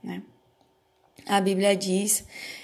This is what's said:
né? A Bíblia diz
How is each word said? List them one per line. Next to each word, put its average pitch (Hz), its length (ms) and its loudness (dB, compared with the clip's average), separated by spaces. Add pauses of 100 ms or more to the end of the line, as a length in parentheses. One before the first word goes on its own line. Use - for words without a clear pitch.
né? 185 180 -10 (1040)
A 202 160 2
Bíblia 196 340 4
diz 196 500 0 (380)